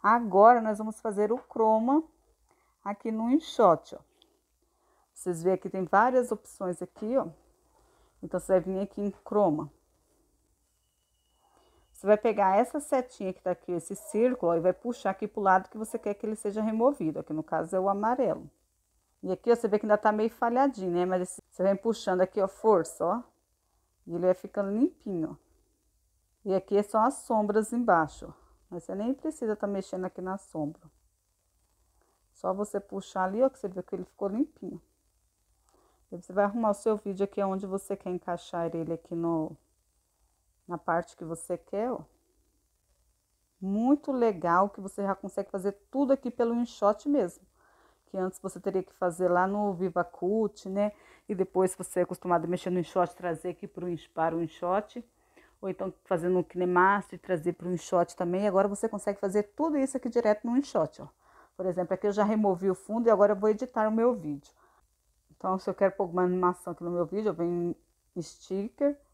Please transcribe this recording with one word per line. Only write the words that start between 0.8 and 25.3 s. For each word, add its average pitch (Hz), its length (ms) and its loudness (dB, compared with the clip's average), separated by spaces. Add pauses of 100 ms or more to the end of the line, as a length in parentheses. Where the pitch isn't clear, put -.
fazer 208 320 -2
o 240 60 0
chroma 226 640 2 (800)
aqui 208 260 -8
no 226 220 -2
enxote, 226 640 2
ó. - 40 -18 (1120)
Vocês 175 280 -6
veem 185 120 2
aqui, 180 160 -4
tem 185 160 -4
várias 247 440 2
opções 190 520 -6
aqui, 214 340 -8
ó. 240 120 0 (960)
Então, 180 160 -8
você 180 140 -4
vai 185 80 6
vir 190 220 -4
aqui 202 180 -8
em 202 140 -4 (120)
chroma. 156 460 0 (2250)
Você - 120 -18
vai 208 120 8
pegar 208 400 2
essa 240 240 0
setinha 247 500 -4
que 185 100 -14
tá 185 100 -4
aqui, - 200 -6
esse 175 240 -6
círculo, 226 560 0
ó, 170 60 2
e - 20 2
vai 175 140 2
puxar 233 380 -6
aqui 190 140 -6
pro 208 160 -8
lado 190 280 4
que - 80 -16
você 220 200 -8
quer 208 180 -4
que - 100 -10
ele 214 100 -4
seja 208 260 -6
removido. 220 580 0
Aqui, - 120 -10
no 156 120 -4
caso, 165 300 -4
é 190 60 0
o 185 80 0
amarelo. 214 640 0 (720)
E 185 60 -4
aqui, 180 180 -2
ó, 240 60 6
você 233 140 -4
vê 208 100 2
que 214 60 -6
ainda 208 120 4
tá 214 140 2
meio 214 180 0
falhadinho, 240 640 -2
né? 175 140 0
Mas 185 160 -2
esse, - 280 -10
você - 140 -6
vem 196 140 2
puxando 202 420 -2
aqui, 185 220 0
ó, 190 80 2
força, 190 560 2
ó. 214 180 -2 (840)
E 170 80 -10
ele 175 120 -2
vai 185 80 6
ficando 196 360 -4
limpinho, 202 600 -2